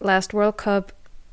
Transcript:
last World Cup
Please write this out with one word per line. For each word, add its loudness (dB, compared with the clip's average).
last 0
World 2
Cup 0